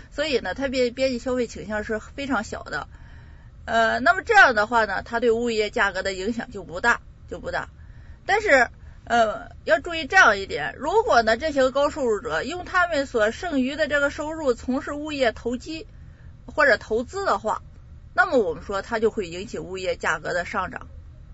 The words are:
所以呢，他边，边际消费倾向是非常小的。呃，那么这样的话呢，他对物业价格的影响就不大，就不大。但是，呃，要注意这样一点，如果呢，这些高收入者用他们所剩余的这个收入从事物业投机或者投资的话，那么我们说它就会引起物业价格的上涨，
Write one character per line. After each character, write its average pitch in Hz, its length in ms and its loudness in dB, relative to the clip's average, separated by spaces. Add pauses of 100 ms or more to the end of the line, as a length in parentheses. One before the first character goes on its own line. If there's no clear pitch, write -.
(120)
所 294 140 -4
以 277 120 2
呢， 185 140 -4
他 269 160 -4
边， 247 240 0
边 262 200 0
际 240 60 -4
消 247 160 -4
费 247 120 0
倾 - 200 -12
向 214 160 -4
是 214 160 -4
非 277 280 -10
常 220 180 -2
小 - 180 -10
的。 - 260 -8 (760)
呃， 226 340 2
那 302 120 4
么 370 80 0
这 427 140 0
样 339 200 8
的 208 120 2
话 233 180 2
呢， 196 180 -4
他 233 180 -4
对 240 100 4
物 233 180 2
业 214 220 0
价 202 200 2
格 185 120 -4
的 190 100 -2
影 190 220 -4
响 233 160 -10
就 190 140 -12
不 156 180 -10
大， 240 180 2 (300)
就 170 100 -10
不 170 100 -10
大。 165 200 -6 (560)
但 403 160 2
是， 277 260 6 (380)
呃， 214 460 0 (120)
要 320 160 4
注 349 140 -6
意 320 100 -4
这 381 140 4
样 247 180 8
一 196 80 -6
点， 165 320 -6
如 359 260 2
果 285 200 6
呢， 226 160 2
这 311 120 -2
些 262 200 2
高 277 180 2
收 294 160 -4
入 214 160 2
者 151 220 -2
用 339 240 -8
他 359 220 2
们 285 180 0
所 220 240 2
剩 285 320 -2
余 262 120 -2
的 302 140 0
这 285 120 2
个 285 100 2
收 302 240 -6
入 302 180 0
从 262 300 -4
事 311 100 -8
物 294 200 -8
业 262 200 2
投 240 240 -6
机 311 300 -10 (580)
或 302 220 2
者 220 100 8
投 233 280 -2
资 392 200 -6
的 233 140 2
话， 208 240 -2 (500)
那 370 140 4
么 330 100 2
我 190 160 2
们 - 100 -8
说 196 200 -4
它 233 160 -4
就 214 120 2
会 190 180 -6
引 180 180 -8
起 208 120 -10
物 175 200 -10
业 180 180 -2
价 170 220 0
格 151 160 -4
的 175 100 -2
上 185 260 -4
涨， - 180 -12 (440)